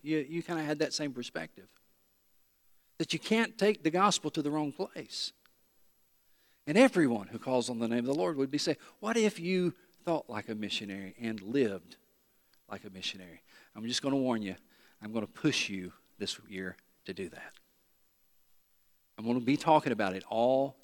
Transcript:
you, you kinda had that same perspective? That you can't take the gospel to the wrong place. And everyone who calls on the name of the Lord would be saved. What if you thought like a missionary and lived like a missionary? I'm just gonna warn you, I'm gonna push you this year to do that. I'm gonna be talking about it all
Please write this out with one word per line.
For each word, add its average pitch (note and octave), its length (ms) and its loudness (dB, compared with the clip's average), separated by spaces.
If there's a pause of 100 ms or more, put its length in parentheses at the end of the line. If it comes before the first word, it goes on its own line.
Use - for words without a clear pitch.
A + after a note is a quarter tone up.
you, D3+ 260 -2
you E3 160 -6
kinda E3 200 -4
had D3+ 160 -2
that D3+ 160 0
same D3 180 -4
perspective? B2 560 -10 (1300)
That - 160 -4
you E3 60 -2
can't A3+ 400 0
take G#3 240 2
the D#3 80 2
gospel F3+ 400 2
to D#3+ 100 -4
the D3 100 0
wrong D3+ 220 0
place. - 600 -8 (1300)
And D#3 120 4
everyone C#3 480 6
who A2+ 120 -10
calls B2 300 2
on A#2+ 100 -4
the A2+ 80 0
name A#2 120 2
of A#2+ 80 -2
the C3+ 80 0
Lord E3+ 240 0
would C3+ 120 0
be C#3+ 60 -4
saved. D3 220 0 (220)
What A3+ 180 0
if G#3+ 200 2
you F3+ 360 0 (320)
thought D#3+ 240 -2
like G#2+ 180 -6
a A2+ 60 -4
missionary G2+ 680 -6
and A2+ 220 -4
lived G#2+ 560 -2 (720)
like G2+ 160 -12
a G2 40 -14
missionary? F#2 520 -12 (340)
I'm A2 100 -8
just B2 140 -2
gonna C#3 160 0
warn B2+ 240 2
you, G2 160 -6 (460)
I'm G#2+ 100 -10
gonna A2 140 -2
push - 420 0
you F#2+ 240 -6 (260)
this - 200 -6 (100)
year F#2+ 300 -10 (260)
to F#2+ 80 -10
do F2+ 160 -8
that. - 240 -16 (1700)
I'm A2 80 -6
gonna B2 140 2
be C3 180 2
talking D3+ 340 4
about G2+ 220 0
it F#2+ 160 -8
all C3 540 2